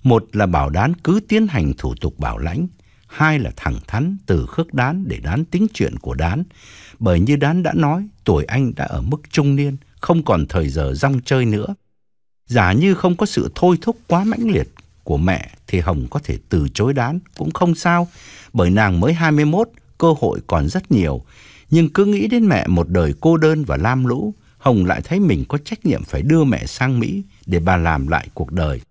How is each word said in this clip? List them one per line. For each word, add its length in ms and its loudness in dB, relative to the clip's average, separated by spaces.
Một 300 4
là 140 2
bảo 240 0
Đán 240 0
cứ 240 2
tiến 180 2
hành 320 0
thủ 220 -6
tục 180 -6
bảo 200 -4
lãnh. 280 -4
Hai 320 0
là 180 -4
thẳng 300 -6
thắn 300 -4
từ 200 0
khước 280 -6
Đán 340 -2
để 100 -6
Đán 260 -4
tính 300 0
chuyện 240 -4
của 160 -8
Đán. 280 -2
Bởi 220 2
như 160 2
Đán 260 0
đã 120 -2
nói, 320 0
tuổi 200 2
anh 300 0
đã 100 -6
ở 180 -6
mức 180 -4
trung 260 2
niên, 200 -2
không 220 0
còn 240 0
thời 220 -2
giờ 260 -2
rong 260 0
chơi 240 0
nữa. 300 -2
Giả 260 2
như 220 4
không 220 0
có 100 0
sự 280 -4
thôi 260 2
thúc 260 -4
quá 180 2
mãnh 260 -2
liệt 180 0
của 120 -2
mẹ 340 -2
thì 140 0
Hồng 300 -2
có 140 -4
thể 140 -6
từ 260 0
chối 180 0
Đán 260 -2
cũng 140 -6
không 240 0
sao, 340 0
bởi 180 2
nàng 300 4
mới 120 2
hai 200 2
mươi 120 4
mốt, 240 0
cơ 220 4
hội 260 -2
còn 220 0
rất 240 -4
nhiều. 320 0
Nhưng 180 4
cứ 160 2
nghĩ 240 0
đến 200 2
mẹ 180 2
một 220 0
đời 320 0
cô 160 4
đơn 280 2
và 120 -4
lam 280 0
lũ, 300 -4
Hồng 280 2
lại 180 0
thấy 160 -2
mình 280 2
có 100 -4
trách 280 -8
nhiệm 180 0
phải 180 -6
đưa 220 4
mẹ 220 0
sang 320 -2
Mỹ 240 -4
để 140 0
bà 160 2
làm 320 0
lại 260 -2
cuộc 180 -8
đời. 280 -2